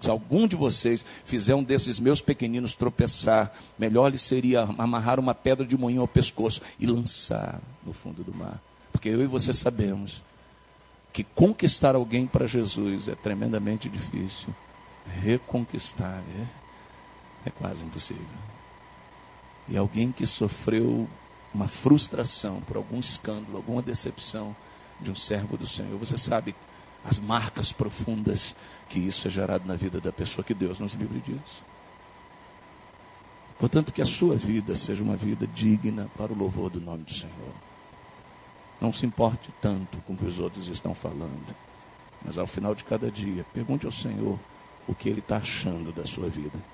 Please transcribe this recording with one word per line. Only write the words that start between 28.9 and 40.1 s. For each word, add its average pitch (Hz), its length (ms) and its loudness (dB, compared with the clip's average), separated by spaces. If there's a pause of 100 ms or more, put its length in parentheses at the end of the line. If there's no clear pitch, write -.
isso 92 280 -2
é 95 40 -2
gerado 95 360 -2
na 95 80 -4
vida 90 260 -4
da 90 120 -4
pessoa 107 320 -6
que 117 100 -2
Deus 92 240 -2
nos 104 160 -6
livre 110 260 -6
disso. 135 420 -10 (2000)
Portanto, 156 340 4
que 147 100 0
a 131 40 2
sua 165 300 4
vida 104 380 0
seja 101 280 -2
uma 104 140 0
vida 107 300 -2
digna 107 680 2
para 110 160 -4
o 107 40 -4
louvor 95 340 -2
do 87 100 -6
nome 85 240 -8
do - 80 -14
Senhor. 80 420 -12 (1300)
Não 113 120 0
se - 140 -2
importe 113 540 0
tanto 95 380 -2
com 95 160 -10